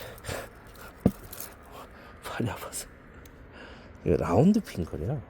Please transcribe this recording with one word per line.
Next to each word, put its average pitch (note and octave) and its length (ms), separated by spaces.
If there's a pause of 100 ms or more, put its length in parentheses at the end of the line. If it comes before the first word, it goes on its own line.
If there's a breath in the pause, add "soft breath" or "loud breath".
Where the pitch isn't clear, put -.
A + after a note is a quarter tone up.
(1040 loud breath)
<laughs> - 1200
팔이 - 260
아파서. - 380 (1160 loud breath)
이거 F2+ 120
라운드 A2 440
핑거래요. F#2+ 680